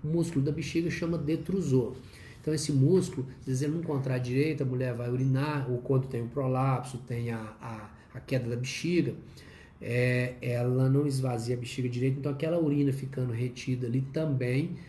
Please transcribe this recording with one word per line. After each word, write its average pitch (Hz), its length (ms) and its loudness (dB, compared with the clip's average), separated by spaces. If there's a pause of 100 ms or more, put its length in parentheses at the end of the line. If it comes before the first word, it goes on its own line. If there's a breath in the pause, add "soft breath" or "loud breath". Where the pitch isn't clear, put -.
O 151 40 -2
músculo 156 360 2
da 151 80 2
bexiga 165 380 0
chama 170 260 -2
detrusor. 143 800 2 (460 loud breath)
Então 156 100 0
esse 156 180 -2
músculo, 147 560 4 (140 loud breath)
às - 60 -12
vezes 131 160 0
ele 151 100 0
não 165 100 -2
contrai 135 380 0
direito, 139 420 0
a 131 40 0
mulher 127 260 0
vai 120 180 -4
urinar, 131 600 2
ou 123 80 0
quando 131 280 2
tem 117 140 -4
um 117 80 -4
prolapso, 131 720 0
tem 117 320 -4
a, 113 80 -4 (220)
a, 110 300 -10 (220 loud breath)
a 127 80 -10
queda 117 300 -2
da 120 60 -2
bexiga, 139 580 0 (680 loud breath)
é, 123 600 2
ela 123 480 2
não 143 160 4
esvazia 127 500 0
a - 20 -6
bexiga 123 300 -4
direito, 127 300 0
então 143 120 -2
aquela 160 320 0
urina 143 300 4
ficando 127 400 -4
retida 123 540 -2
ali 123 160 0
também 139 760 0 (120 loud breath)